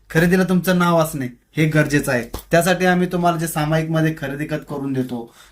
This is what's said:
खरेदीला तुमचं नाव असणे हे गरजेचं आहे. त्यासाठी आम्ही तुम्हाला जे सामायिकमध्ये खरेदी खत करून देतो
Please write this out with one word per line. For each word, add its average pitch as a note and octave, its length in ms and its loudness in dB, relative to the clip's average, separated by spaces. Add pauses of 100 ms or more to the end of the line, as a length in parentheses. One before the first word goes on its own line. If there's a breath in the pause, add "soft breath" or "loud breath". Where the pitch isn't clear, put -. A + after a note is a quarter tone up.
खरेदीला F3+ 340 4
तुमचं F#3 360 0
नाव F3 200 4
असणे D#3 280 -2 (300)
हे D#3 80 2
गरजेचं D3 460 2
आहे. A#2+ 120 0 (280)
त्यासाठी F3 340 2
आम्ही F3+ 260 2
तुम्हाला F3 260 0
जे E3 100 -4
सामायिकमध्ये D#3+ 720 0
खरेदी C#3+ 280 -8
खत D3+ 240 -8
करून C#3 240 -6
देतो B2 400 -6 (180 soft breath)